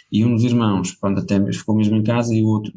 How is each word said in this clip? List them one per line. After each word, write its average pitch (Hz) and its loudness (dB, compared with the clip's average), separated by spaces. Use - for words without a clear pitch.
E 104 2
um 120 2
dos 117 2
irmãos, 110 0
pronto, 98 -4
até 98 0
ficou - -4
mesmo 107 2
em 107 0
casa 117 0
e 110 2
o 110 2
outro 107 -2